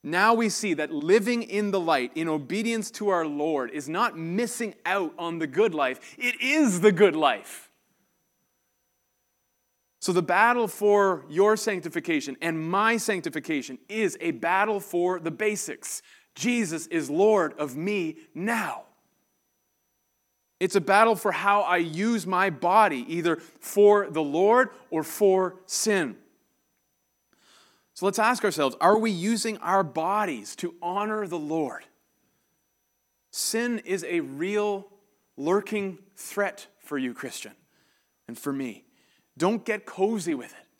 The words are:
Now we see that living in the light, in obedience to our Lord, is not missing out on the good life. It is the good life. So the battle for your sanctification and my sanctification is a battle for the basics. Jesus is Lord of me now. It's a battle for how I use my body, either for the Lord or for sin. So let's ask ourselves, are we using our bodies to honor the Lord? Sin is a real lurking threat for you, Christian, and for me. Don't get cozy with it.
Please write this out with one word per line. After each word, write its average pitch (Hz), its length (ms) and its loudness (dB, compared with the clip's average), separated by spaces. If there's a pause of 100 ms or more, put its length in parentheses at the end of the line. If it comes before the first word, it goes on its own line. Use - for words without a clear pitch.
Now 180 300 2
we 226 160 2
see 190 260 -2
that 151 180 -4
living 202 500 2
in 202 280 -2
the 196 100 0
light, 147 340 0
in 165 140 -4
obedience 202 640 -2
to 208 160 -4
our 170 180 2
Lord, 147 460 -2
is 139 180 -10
not 190 260 -2
missing 202 580 -4 (120)
out 180 320 -2
on 170 200 -6
the 160 80 -2
good 170 280 0
life. 131 420 -2
It 247 240 -4
is 254 400 2
the 208 120 8
good 175 240 6
life. 131 520 -2 (2250)
So 190 120 -2
the 180 100 2
battle 220 460 2
for 196 600 2
your 196 280 4
sanctification 165 840 -4
and 160 300 -4
my 220 260 2
sanctification 156 920 -4
is 208 320 -2
a 170 100 -2
battle 190 480 0
for 180 400 -2
the 165 140 -6
basics. - 680 -6 (360)
Jesus 185 500 -2
is 151 240 -4
Lord 185 440 4
of 143 220 -6
me 170 420 -4 (140)
now. 196 520 -6 (1800)
It's 185 160 0
a 190 40 6
battle 202 360 6
for 185 160 -2
how 202 300 2
I 180 160 2
use 175 460 -2
my 185 240 0
body, 170 600 2
either 165 280 0 (220)
for 202 500 6
the 156 140 -2
Lord 196 480 4 (200)
or 160 120 -2
for 185 540 2 (100)
sin. 170 500 0 (1800)
So 185 120 -2
let's 202 140 0
ask 226 240 2
ourselves, 147 360 0
are 196 160 6
we 220 140 2
using 208 480 -2
our 190 240 2
bodies 160 720 -4
to 170 240 -8
honor 202 460 -4
the 170 120 -6
Lord? 151 460 -4 (1500)
Sin 233 480 -2
is 180 240 -6
a 170 160 -2
real 196 640 -4 (500)
lurking 196 640 -2 (160)
threat - 540 -6 (100)
for - 180 -8
you, 131 160 -4
Christian, 110 440 -14 (720)
and 113 100 -16
for 143 140 -6
me. 131 320 -8 (520)
Don't 208 280 0
get 214 220 -6
cozy 190 480 -2
with 120 180 -10
it. - 140 -20 (140)